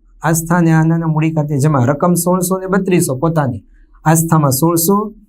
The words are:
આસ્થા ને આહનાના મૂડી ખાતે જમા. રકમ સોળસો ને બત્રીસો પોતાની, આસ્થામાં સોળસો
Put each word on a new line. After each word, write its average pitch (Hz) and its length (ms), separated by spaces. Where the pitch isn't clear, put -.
આસ્થા 165 400
ને 165 100
આહનાના 160 360
મૂડી 156 260
ખાતે 147 240
જમા. 135 280
રકમ 160 280
સોળસો 180 460
ને 190 80
બત્રીસો 180 480
પોતાની, 143 480
આસ્થામાં 160 460
સોળસો 170 460